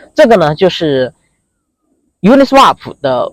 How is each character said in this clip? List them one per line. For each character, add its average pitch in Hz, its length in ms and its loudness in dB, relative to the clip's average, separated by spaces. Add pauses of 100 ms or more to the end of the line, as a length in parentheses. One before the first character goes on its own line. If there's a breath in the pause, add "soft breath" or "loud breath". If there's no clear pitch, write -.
(120 soft breath)
这 302 140 2
个 226 100 2
呢， 156 200 -2
就 185 120 0
是 139 460 -4 (1080)
Uniswap 262 760 0
的 127 320 -4